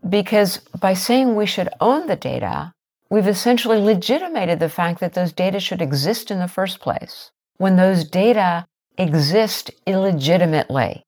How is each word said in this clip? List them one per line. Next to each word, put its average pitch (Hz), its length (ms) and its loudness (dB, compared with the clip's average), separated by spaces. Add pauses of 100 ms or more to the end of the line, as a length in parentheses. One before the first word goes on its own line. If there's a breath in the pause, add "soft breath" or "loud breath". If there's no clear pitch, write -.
Because 202 520 2 (200)
by 190 140 2
saying 233 420 2
we 208 100 0
should 185 220 -4 (140)
own 277 260 2
the 196 80 0
data, 131 560 -6 (380)
we've 196 180 2
essentially 226 520 2
legitimated 214 840 0
the 165 80 0
fact 170 320 -4
that 175 140 -4
those 180 180 -2
data 190 260 -2
should 180 220 -6
exist 151 500 -2
in 196 80 -4
the 180 80 -2
first 185 320 -6
place, - 500 -8 (280)
when 190 180 2
those 185 300 4
data 185 600 2 (320)
exist 170 720 0 (160)
illegitimately. 165 1200 0